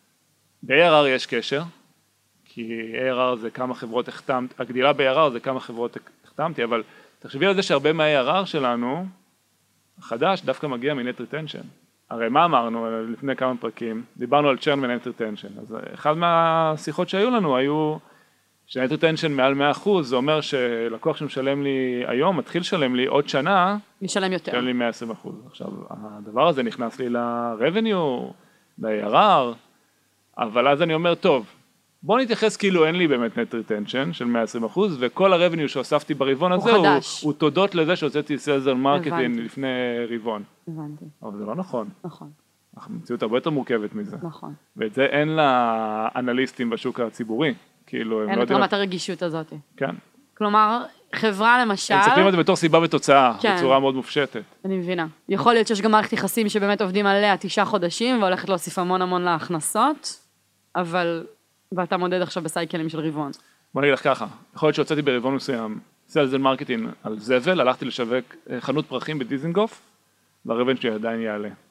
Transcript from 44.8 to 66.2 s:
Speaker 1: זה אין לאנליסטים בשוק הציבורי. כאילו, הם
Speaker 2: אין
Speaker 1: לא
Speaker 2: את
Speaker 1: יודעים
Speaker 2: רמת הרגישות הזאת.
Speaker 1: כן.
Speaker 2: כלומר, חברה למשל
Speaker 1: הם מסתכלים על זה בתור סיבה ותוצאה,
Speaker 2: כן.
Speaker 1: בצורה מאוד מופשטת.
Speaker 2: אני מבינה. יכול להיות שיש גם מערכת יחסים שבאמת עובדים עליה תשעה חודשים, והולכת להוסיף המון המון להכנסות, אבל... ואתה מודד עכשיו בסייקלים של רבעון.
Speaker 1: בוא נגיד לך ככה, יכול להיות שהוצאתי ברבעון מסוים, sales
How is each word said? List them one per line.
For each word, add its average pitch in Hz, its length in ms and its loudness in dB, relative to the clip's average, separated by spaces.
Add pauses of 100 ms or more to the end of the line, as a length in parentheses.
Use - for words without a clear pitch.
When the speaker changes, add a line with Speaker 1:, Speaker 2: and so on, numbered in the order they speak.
Speaker 1:
זה 131 100 2
אין 147 320 2
לאנליסטים 123 1300 0
בשוק 117 300 -6
הציבורי. 117 540 -2 (320)
כאילו, 113 360 -4
הם 104 60 -4
Speaker 2:
אין 117 100 0
Speaker 1:
לא 120 40 2
Speaker 2:
את 120 60 2
Speaker 1:
יודעים 131 140 4
Speaker 2:
רמת - 100 0
הרגישות 185 500 -4
הזאת. 160 300 -6 (240)
Speaker 1:
כן. - 140 -4 (440)
Speaker 2:
כלומר, 214 480 2 (320)
חברה 220 500 2
למשל 208 300 0
Speaker 1:
הם 190 60 6
מסתכלים 196 260 8
על 196 60 6
זה 180 60 4
בתור 170 180 4
סיבה 160 220 6
ותוצאה, 139 600 6
Speaker 2:
כן. 208 160 2
Speaker 1:
בצורה 135 240 6
מאוד 135 140 2
מופשטת. 131 480 -4 (220)
Speaker 2:
אני 190 140 -2
מבינה. 175 280 -2 (220)
יכול 196 240 2
להיות 226 140 4
שיש 208 140 0
גם 214 100 2
מערכת 214 220 4
יחסים 214 360 -2
שבאמת 202 320 0
עובדים 202 260 0
עליה 202 300 4
תשעה 196 280 -2
חודשים, 214 580 0
והולכת 185 260 0
להוסיף 185 300 -2
המון 185 240 0
המון 180 200 0
להכנסות, 180 1000 -2 (560)
אבל... 170 500 -2 (460)
ואתה 180 240 -2
מודד 180 260 0
עכשיו 175 200 -4
בסייקלים 160 460 -4
של 156 120 -6
רבעון. 151 300 -4 (440)
Speaker 1:
בוא 135 80 0
נגיד 143 120 6
לך - 100 -4
ככה, 127 220 2 (280)
יכול 156 120 0
להיות 151 100 4
שהוצאתי 151 260 0
ברבעון 131 320 0
מסוים, 113 440 -6 (320)
sales 139 240 2